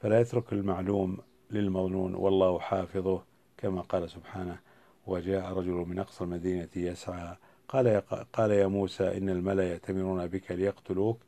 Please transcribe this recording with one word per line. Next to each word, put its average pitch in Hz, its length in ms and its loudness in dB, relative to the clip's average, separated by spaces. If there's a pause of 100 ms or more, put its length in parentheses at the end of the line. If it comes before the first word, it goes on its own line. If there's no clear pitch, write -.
فلا 110 180 4
يترك 120 340 0
المعلوم 95 640 0 (340)
للمظنون: 92 640 0
"والله 95 440 4
حافظه"، 95 640 -2 (340)
كما 92 240 -4
قال 87 280 -2
سبحانه: 90 500 -10 (480)
"وجاء 92 460 -2
رجل 92 180 -2
من 87 280 -4
أقصى - 240 -8
المدينة 87 520 -2
يسعى 87 600 -6 (300)
قال 131 180 2
يا 107 140 6
ق-، - 340 -6
قال 110 180 4
يا 98 160 6
موسى: 95 500 0
إن 95 120 -2
الملأ 92 340 0
يأتمرون 92 640 -2
بك 92 240 -6
ليقتلوك 98 760 0